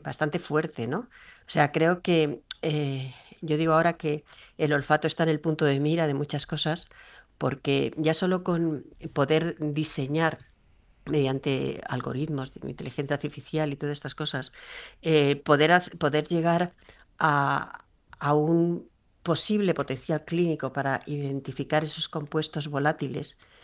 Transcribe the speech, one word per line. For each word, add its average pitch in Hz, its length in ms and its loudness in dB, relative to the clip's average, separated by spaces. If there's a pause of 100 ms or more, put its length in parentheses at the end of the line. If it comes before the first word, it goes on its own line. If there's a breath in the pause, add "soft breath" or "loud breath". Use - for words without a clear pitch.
bastante 151 360 -2
fuerte, 151 480 -2
¿no? 160 120 -2
O - 480 -20
sea, 147 240 2
creo 170 300 2
que, 160 400 2 (200)
eh, 139 520 -2 (280 loud breath)
yo 151 160 0
digo 160 160 4
ahora 165 240 4
que 151 260 -2 (340 loud breath)
el 151 140 2
olfato 147 340 2
está 160 180 0
en 160 60 2
el 151 100 0
punto 160 260 0
de 139 140 4
mira 156 280 2
de 143 60 0
muchas 147 320 -4
cosas, 156 420 -4 (500 loud breath)
porque 135 600 0
ya 156 160 2
solo 185 300 0
con 165 400 0 (300)
poder 156 460 2
diseñar 151 800 -2 (680)
mediante 135 800 0
algoritmos 135 680 -6
de - 160 -12
inteligencia 139 440 -6
artificial 151 580 -4
y 139 40 -8
todas 147 160 -6
estas 143 220 -10
cosas, 147 380 -6 (500 loud breath)
eh, 147 340 4
poder 151 360 4
haz-, 180 260 4
poder 151 280 0
llegar 170 480 0 (440 soft breath)
a, 143 600 2 (400)
a 143 160 2
un 170 560 2 (320)
posible 190 520 2
potencial 143 500 -4
clínico 165 480 -2
para 135 340 -2
identificar 139 800 -4
esos 151 240 -6
compuestos 151 600 -6
volátiles 147 720 -2 (260 soft breath)